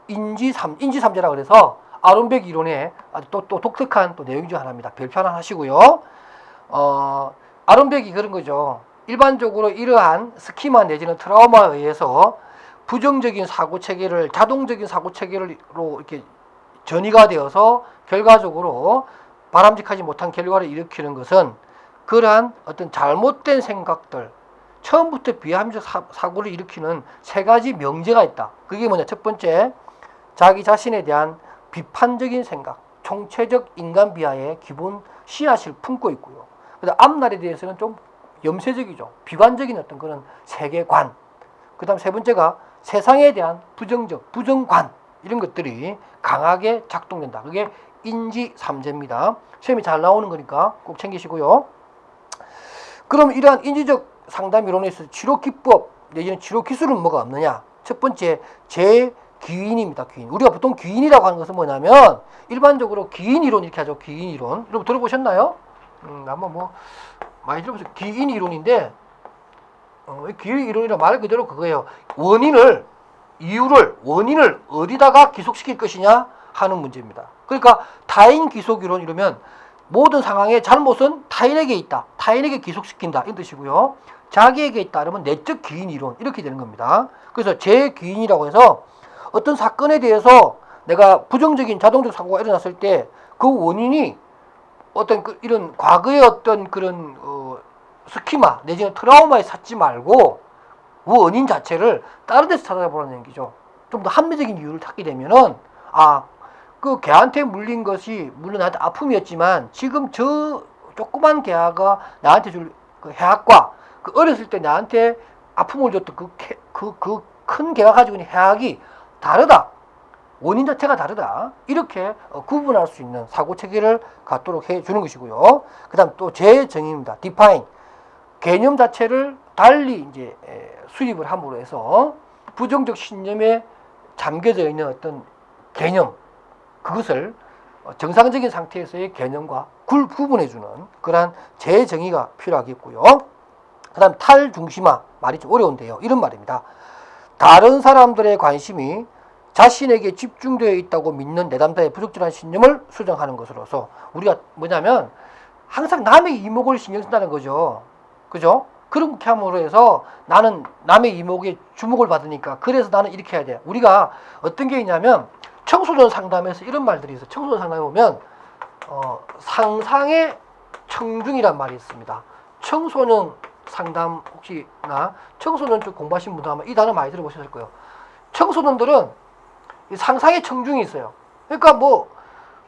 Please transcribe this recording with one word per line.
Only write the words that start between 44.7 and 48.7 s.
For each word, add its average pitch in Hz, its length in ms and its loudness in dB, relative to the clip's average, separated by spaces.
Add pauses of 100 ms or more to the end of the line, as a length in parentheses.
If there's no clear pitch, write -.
이런 214 160 -8
것들이 165 600 -10 (240)
강하게 185 640 -2
작동된다. 143 540 -14
그게 190 280 -10 (320)
인지 226 540 -10
삼제입니다. 143 800 -8 (240)